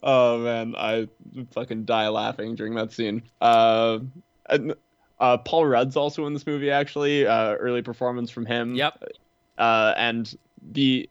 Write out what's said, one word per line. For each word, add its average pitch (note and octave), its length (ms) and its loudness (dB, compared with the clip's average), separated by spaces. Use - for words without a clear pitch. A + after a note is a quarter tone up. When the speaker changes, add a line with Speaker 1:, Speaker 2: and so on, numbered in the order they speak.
Speaker 1:
Oh, B2 360 4
man, A#2 380 -4
I A2 300 -2
fucking A2+ 320 -8
die A2 240 0
laughing A2 480 -4
during A2 180 -8
that A2 160 -4
scene. A2 320 -4
Uh, A2+ 600 4
and, D3 260 0
uh, B2 180 4
Paul D#3+ 280 0
Rudd's C3+ 300 2
also D3 300 -2
in D3 60 -6
this C#3+ 120 -8
movie, C#3+ 280 -2
actually. C#3+ 520 0
Uh, A2+ 280 2
early A#2+ 300 -2
performance A#2+ 460 -4
from A#2 180 -8
him. A#2+ 280 -4
Speaker 2:
Yep. C#3+ 300 -4
Speaker 1:
Uh, A2+ 380 4
and A#2 400 -4
the C3 380 0